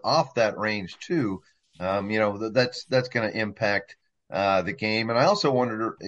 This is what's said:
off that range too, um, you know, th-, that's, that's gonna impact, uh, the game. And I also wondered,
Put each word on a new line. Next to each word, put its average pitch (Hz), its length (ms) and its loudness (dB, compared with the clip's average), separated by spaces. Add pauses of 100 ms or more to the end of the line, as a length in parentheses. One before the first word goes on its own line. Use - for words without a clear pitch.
off 147 300 0
that 110 240 2
range 104 420 -4
too, 107 420 -2 (380)
um, 98 300 -2
you 110 80 0
know, 104 200 2
th-, 110 140 -4
that's, 123 320 0
that's 127 240 0
gonna 110 220 -2
impact, 104 640 -2 (340)
uh, 98 320 2
the 95 120 -4
game. 110 360 -2
And 117 80 2
I 135 60 6
also 170 260 2
wondered, 113 460 -2 (120)